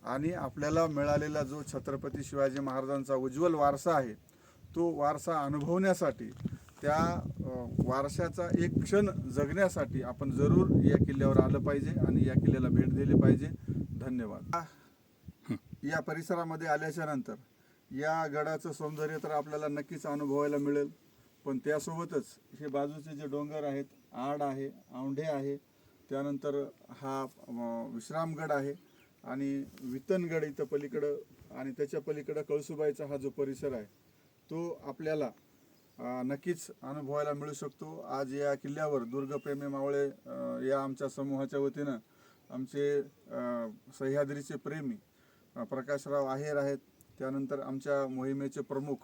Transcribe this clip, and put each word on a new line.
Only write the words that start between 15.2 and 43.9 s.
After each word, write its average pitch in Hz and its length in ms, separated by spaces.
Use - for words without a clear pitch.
या 156 180
परिसरामध्ये 165 680
आल्याच्या 156 400
नंतर 131 280
या 156 360
गडाचं 151 460
सौंदर्य 151 500
तर 151 80
आपल्याला 151 380
नक्कीच 147 380
अनुभवायला 147 500
मिळेल, 143 320
पण 135 140
त्यासोबतच 156 680
हे 147 80
बाजूचे 143 480
जे 147 100
डोंगर 147 380
आहेत, 139 200
आड 143 280
आहे, 135 240
औंढे 135 280
आहे, 143 340
त्यानंतर 139 540
हा, 135 360
अ, 117 460
विश्रामगड 156 580
आहे 143 200
आणि 139 400
वितनगड 160 600
इथं 147 200
पलीकडं 143 500
आणि 131 140
त्याच्या 147 280
पलीकडं 147 420
कळसुबाईचा 151 640
हा 143 100
जो 135 140
परिसर 135 420
आहे, 110 120
तो 165 340
आपल्याला, 147 460
अ, 127 240
नक्कीच 143 440
अनुभवायला 147 500
मिळू 147 200
शकतो. 147 580
आज 135 240
या 143 200
किल्ल्यावर 143 480
दुर्गप्रेमी 139 640
मावळे, 139 380
अ, 123 600
या 135 180
आमच्या 135 260
समूहाच्या 139 520
वतीनं 139 360
आमचे, 143 480
अ, 120 380